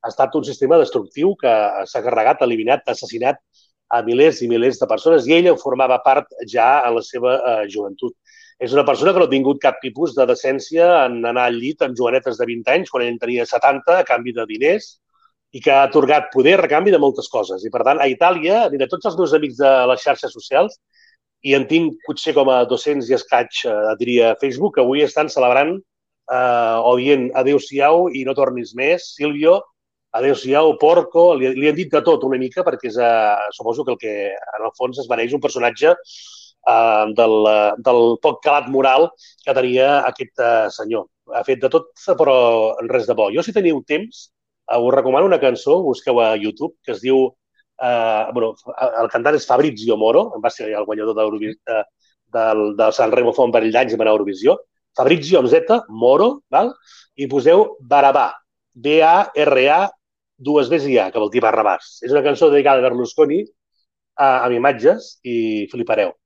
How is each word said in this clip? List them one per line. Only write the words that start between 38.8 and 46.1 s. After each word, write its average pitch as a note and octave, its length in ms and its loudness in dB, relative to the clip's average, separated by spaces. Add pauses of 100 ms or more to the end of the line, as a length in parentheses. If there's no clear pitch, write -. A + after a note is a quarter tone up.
que C#3 100 -2
tenia C3 540 2
aquest, - 300 -10
eh, A#2 320 0
senyor. G#2+ 360 -8 (280)
Ha A#2 120 -4
fet B2+ 160 -2
de C3 80 0
tot, E3 220 -2 (260)
però C#3+ 180 2 (520)
res A#2+ 180 -2
de A#2+ 80 -2
bo. G#2+ 160 0
Jo, C#3+ 120 -4
si G#3+ 120 -8
teniu E3 320 0
temps, G3 460 -8 (360)
eh, A#2 100 -2
us B2 160 2
recomano C3+ 320 2
una F3+ 120 2
cançó, C#3 440 0
busqueu B2+ 380 0